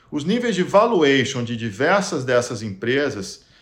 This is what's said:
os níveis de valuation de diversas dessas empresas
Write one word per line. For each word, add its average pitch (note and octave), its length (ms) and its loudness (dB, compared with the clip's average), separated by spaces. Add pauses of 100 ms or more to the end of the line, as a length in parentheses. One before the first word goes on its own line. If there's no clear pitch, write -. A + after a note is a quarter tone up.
(100)
os D3 140 -6
níveis A#3 300 0
de F3+ 80 -2
valuation C#3 800 2
de A#2 120 -6
diversas C3+ 680 -2
dessas A#2+ 380 0
empresas A2+ 800 -4 (180)